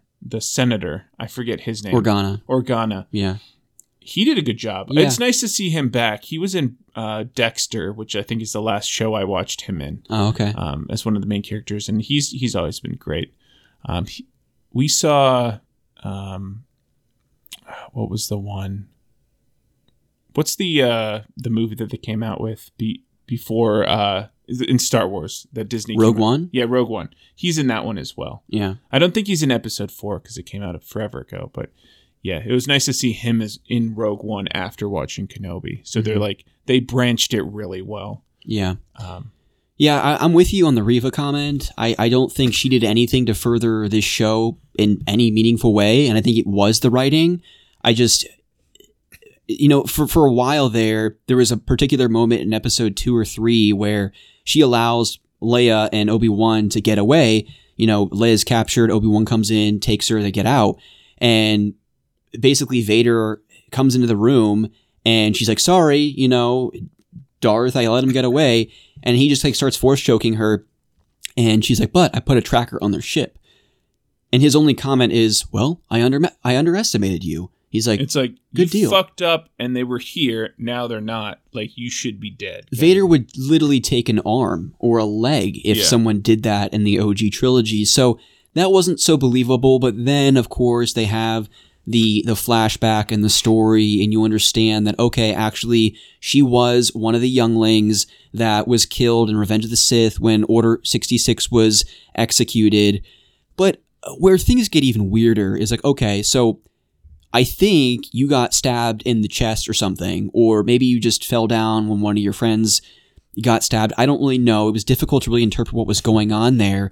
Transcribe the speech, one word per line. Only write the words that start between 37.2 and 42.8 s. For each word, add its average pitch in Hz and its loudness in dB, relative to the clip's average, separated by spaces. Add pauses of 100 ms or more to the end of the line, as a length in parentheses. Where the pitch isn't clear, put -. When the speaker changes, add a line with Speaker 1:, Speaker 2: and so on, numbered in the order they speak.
Speaker 1:
it 104 0
really 98 -10
well. 104 -12 (200)
Speaker 2:
Yeah. 98 -4 (200)
Speaker 1:
Um, 92 -16 (460)
Speaker 2:
Yeah, 147 2
I, 143 0
I'm 170 4
with 180 4
you 180 2
on 135 4
the 107 0
Reva 120 2
comment. 143 -4
I, 113 -2
I 117 0
don't 127 2
think 127 0
she - -2
did 127 4